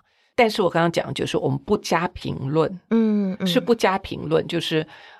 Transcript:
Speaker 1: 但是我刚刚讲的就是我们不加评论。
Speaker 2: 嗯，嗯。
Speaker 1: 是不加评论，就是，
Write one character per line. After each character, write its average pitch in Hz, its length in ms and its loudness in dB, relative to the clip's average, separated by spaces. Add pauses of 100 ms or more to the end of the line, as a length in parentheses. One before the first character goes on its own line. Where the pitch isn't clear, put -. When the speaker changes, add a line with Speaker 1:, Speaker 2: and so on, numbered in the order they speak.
(360)
Speaker 1:
但 233 140 4
是 208 140 0
我 170 60 4
刚 165 120 2
刚 170 100 2
讲 - 140 -2
的 135 80 -6
就 - 100 -4
是 - 140 -2
我 - 100 0
们 135 120 0
不 208 180 0
加 180 300 0
评 - 280 -8 (140)
论。 151 180 2 (220)
Speaker 2:
嗯， 208 500 0
嗯。 190 60 -2
Speaker 1:
是 190 140 2
不 240 160 2
加 196 240 0
评 147 280 -10
论， 156 200 0
就 170 120 -4
是， 160 260 -2 (340)